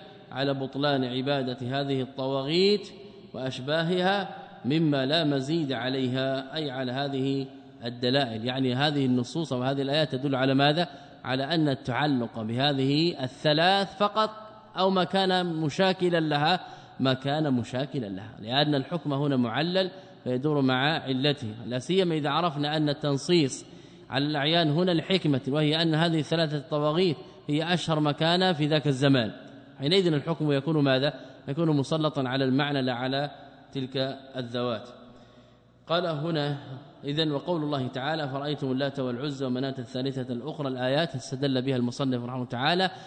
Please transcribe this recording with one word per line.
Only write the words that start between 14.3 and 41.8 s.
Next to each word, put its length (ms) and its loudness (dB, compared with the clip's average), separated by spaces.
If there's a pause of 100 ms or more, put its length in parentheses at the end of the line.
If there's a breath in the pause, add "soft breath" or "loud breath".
أو 120 4
ما 140 4
كان 420 0
مشاكلا 760 2
لها، 400 2 (400 loud breath)
ما 140 4
كان 380 0
مشاكلا 540 -2
لها، 340 -10
لأن 340 0
الحكم 380 -2
هنا 240 0
معلل 540 0 (340 loud breath)
فيدور 360 0
مع 420 2
علته، 520 -2 (120)
لا 120 -4
سيما 360 2
إذا 160 0
عرفنا 460 0
أن 120 2
التنصيص 800 2 (440 loud breath)
على 160 0
الأعيان 440 2
هنا 200 2
لحكمة، 580 2
وهي 340 2
أن 120 2
هذه 240 2
الثلاثة 380 0
الطواغيت 600 2 (300 loud breath)
هي 280 0
أشهر 260 0
ما 120 4
كان 400 2
في 140 0
ذاك 200 2
الزمان، 460 4 (460)
حينئذ 280 4
الحكم 460 0
يكون 320 2
ماذا؟ 300 2 (340 loud breath)
يكون 280 2
مسلطا 520 0
على 160 0
المعنى 380 2
لا 100 0
على 380 -2 (420)
تلك 240 -6 (400)
الذوات. 520 -4 (960 loud breath)
قال 200 0
هنا: 520 -2 (460)
"إذن 280 -2
وقول 300 -2
الله 240 -2
تعالى: 420 -4
'فرأيتم 440 -4
اللات 280 -2
والعزى 460 -4
ومناة 320 -2
الثالثة 560 -6
الأخرى'"، 340 -6
الآيات 460 -2
استدل 480 -2
بها 140 0
المصنف 460 0